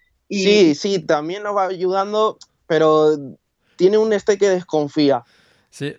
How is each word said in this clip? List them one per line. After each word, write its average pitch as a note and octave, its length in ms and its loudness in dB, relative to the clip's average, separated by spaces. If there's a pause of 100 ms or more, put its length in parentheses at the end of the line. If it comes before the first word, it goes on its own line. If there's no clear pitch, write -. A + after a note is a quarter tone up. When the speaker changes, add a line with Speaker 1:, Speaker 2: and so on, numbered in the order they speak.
(280)
Speaker 1:
y G3+ 160 -6
Speaker 2:
Sí, G3 300 4
sí, G3 240 -4
también D#3+ 440 -4
nos G#3 140 -6
va F#3+ 120 0
ayudando, G3 680 -2 (300)
pero D#3 500 2 (600)
tiene G3 200 2
un A3 160 0
este G3+ 240 0
que G3 140 2
desconfía. D3+ 720 -2 (460)
Speaker 3:
Sí, C#3 280 -10